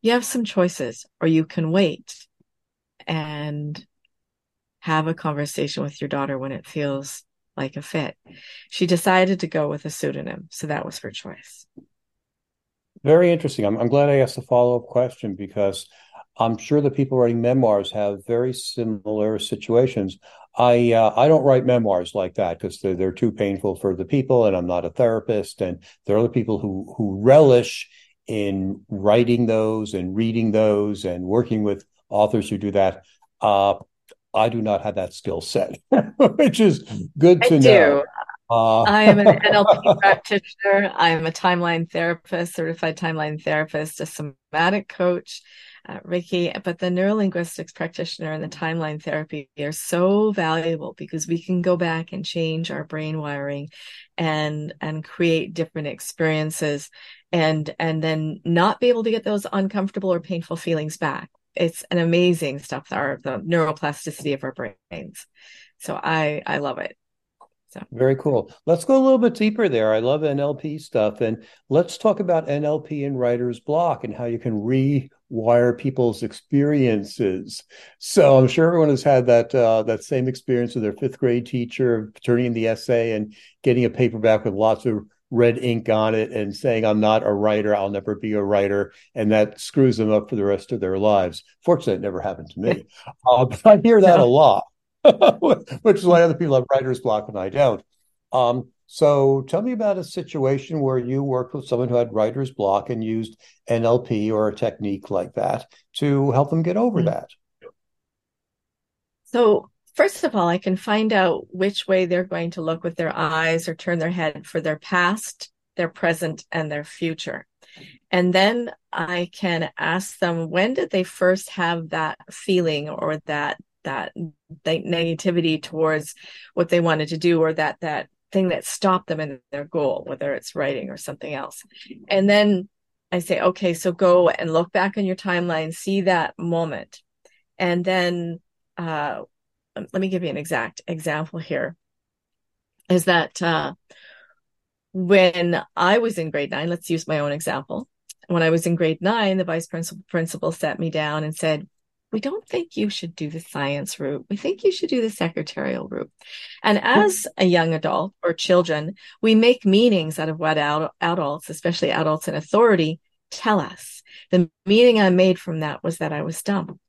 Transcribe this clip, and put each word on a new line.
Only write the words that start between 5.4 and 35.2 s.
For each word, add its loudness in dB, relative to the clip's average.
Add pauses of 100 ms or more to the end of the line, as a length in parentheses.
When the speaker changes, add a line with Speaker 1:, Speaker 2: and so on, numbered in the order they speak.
Speaker 1:
with -10
your -8
daughter -4
when -8
it -12
feels -8 (340)
like -8
a -12
fit. -6 (540)
She -2
decided 2
to -6
go -2
with -6
a -8
pseudonym, -8
so -12
that -6
was -12
her -14
choice. -18 (1400)
Speaker 2:
Very 6
interesting. -2
I'm, 0
I'm 0
glad 4
I 4
asked 0
a -12
follow-up 2
question, -2
because -4 (500)
I'm 0
sure 0
the 0
people -2
writing 2
memoirs 2
have -4
very -2
similar -4
situations. -2 (400)
I, 4
uh, 4
I 4
don't 4
write 4
memoirs 0
like -4
that -2
'cause -8
they're, -2
they're -2
too 0
painful -2
for -2
the -6
people, 2
and 2
I'm -2
not -2
a -6
therapist, -2
and -6 (220)
there 0
are 4
other 2
people -2
who, -8
who -4
relish 6 (400)
in -4
writing 2
those -2
and -6
reading 0
those 2
and -6
working 0
with -4 (260)
authors 2
who -6
do -4
that, 0 (380)
uh, 4 (600)
I 2
do -4
not -2
have -6
that -6
skill -8